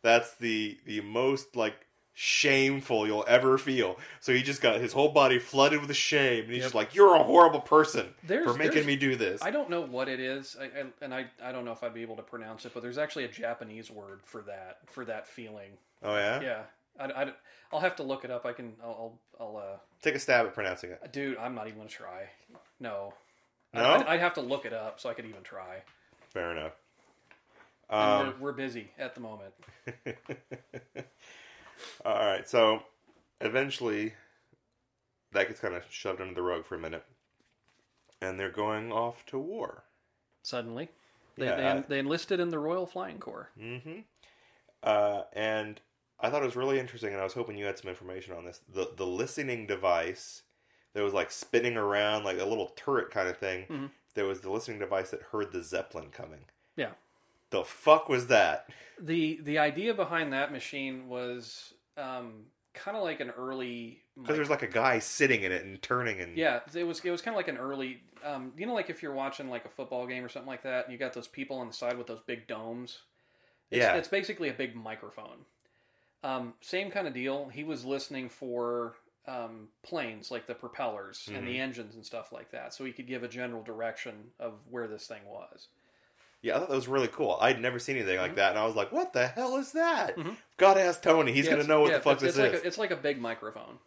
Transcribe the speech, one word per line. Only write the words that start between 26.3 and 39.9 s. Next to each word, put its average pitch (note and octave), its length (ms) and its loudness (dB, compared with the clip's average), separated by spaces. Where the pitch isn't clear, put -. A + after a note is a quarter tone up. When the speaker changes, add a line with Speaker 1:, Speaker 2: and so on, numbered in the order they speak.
Speaker 1:
enough. D#2+ 220 -6
Speaker 2:
And G#2 400 4
Speaker 1:
Um, C3 100 -8
Speaker 2:
we're, C#3 120 -6
we're - 0 -
busy A#2+ 480 -8
at C3 160 -8
the B2+ 60 -16
moment. G#2+ 320 -14
Speaker 1:
<laughs> - 180 -14
All G#2+ 100 2
right, G#2 320 2
so A2 360 6
eventually A2+ 720 -2
that F#2+ 160 2
gets - 120 -10
kinda F2+ 300 -6
shoved F#2+ 320 -8
under F#2 120 -10
the F2+ 80 -6
rug F2 240 -4
for F#2 100 -10
a D#2+ 40 -10
minute. E2 260 -10
And F#2 180 -6
they're F#2+ 120 -4
going G#2+ 400 -2
off A#2 360 -4
to C3 120 -6
war. F#3 440 -8